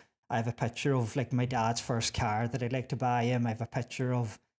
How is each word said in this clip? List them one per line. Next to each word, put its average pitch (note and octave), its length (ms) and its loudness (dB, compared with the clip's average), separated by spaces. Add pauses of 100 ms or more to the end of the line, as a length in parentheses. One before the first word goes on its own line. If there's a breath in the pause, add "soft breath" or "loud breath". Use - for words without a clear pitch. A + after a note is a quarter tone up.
(280 loud breath)
I B2+ 80 0
have A2+ 100 2
a A#2+ 60 0
picture - 400 0
of, B2 240 0
like, B2+ 160 -2
my B2 140 2
dad's A#2+ 340 2
first A#2 320 -2
car A2+ 360 0
that A#2+ 140 -4
I'd A#2+ 100 -2
like B2+ 180 -2
to C3+ 60 -4
buy A#2+ 280 2
him. A#2+ 220 2
I - 40 2
have A2+ 120 -4
a A#2+ 40 -4
picture B2+ 460 -2
of, A#2+ 260 -2 (220)